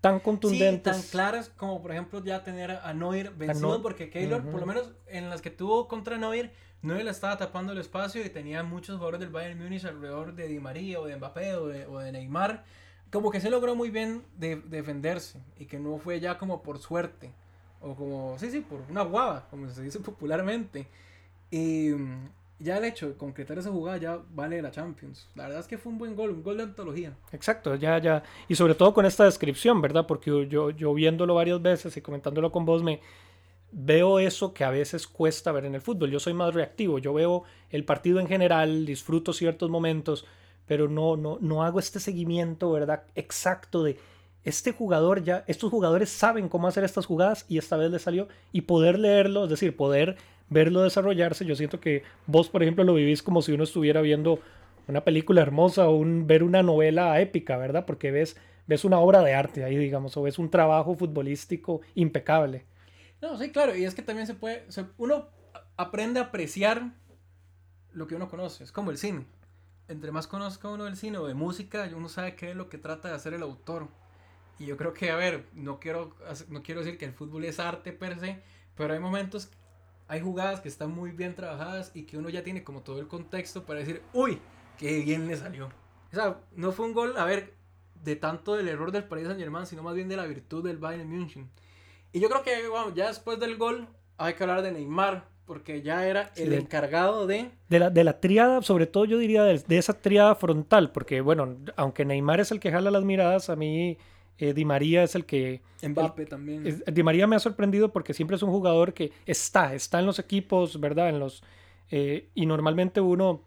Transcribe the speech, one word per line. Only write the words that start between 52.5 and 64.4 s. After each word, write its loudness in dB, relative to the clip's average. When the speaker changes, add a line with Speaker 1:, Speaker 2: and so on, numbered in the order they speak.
Speaker 1:
ejemplo, 4
lo 8
vivís 4
como 4
si -2
uno 2
estuviera 2
viendo 4
una -2
película 6
hermosa 6
o 8
un, 2
ver 8
una 6
novela 6
épica, 0
¿verdad? -2
Porque -4
ves, 0
ves 2
una 6
obra 10
de 6
arte 0
ahí, 0
digamos, -2
o -2
ves -2
un -2
trabajo 4
futbolístico -4
impecable. 2
Speaker 2:
No, -8
sí, -6
claro, 2
y -2
es -6
que -12
también -8
se -10
puede, -10